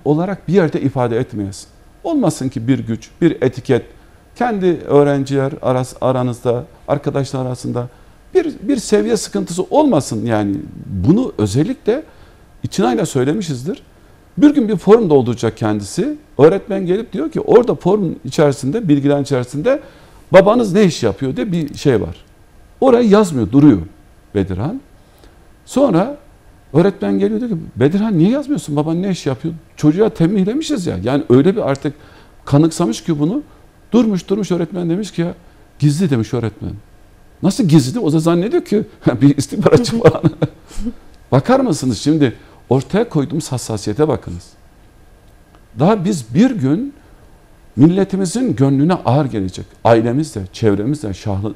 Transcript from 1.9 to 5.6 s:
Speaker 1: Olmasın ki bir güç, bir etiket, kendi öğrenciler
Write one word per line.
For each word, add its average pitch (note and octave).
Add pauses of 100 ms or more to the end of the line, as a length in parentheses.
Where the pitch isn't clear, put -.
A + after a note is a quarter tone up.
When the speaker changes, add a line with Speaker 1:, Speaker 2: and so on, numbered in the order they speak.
Speaker 1:
Olmasın G#3+
ki A#2
bir C3
güç, A2+ (100)
bir E3+
etiket, - (500)
kendi G#3+
öğrenciler C#3 (100)